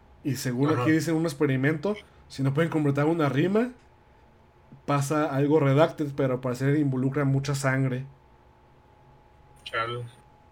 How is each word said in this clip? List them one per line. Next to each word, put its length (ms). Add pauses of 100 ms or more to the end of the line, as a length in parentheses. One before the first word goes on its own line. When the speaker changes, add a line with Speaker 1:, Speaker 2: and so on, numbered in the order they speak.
(240)
Speaker 1:
Y 120
según 340
Speaker 2:
Ajá. 120
Speaker 1:
aquí 100
dicen 240
un 80
experimento, 720 (320)
si 140
no 120
pueden 160
completar 340
una 240
rima, 440 (1120)
pasa 400
algo 340
redacted, 560
pero 180
al 60
parecer 380
involucra 480
mucha 280
sangre. 520 (1600)
Speaker 2:
Chale. 380 (500)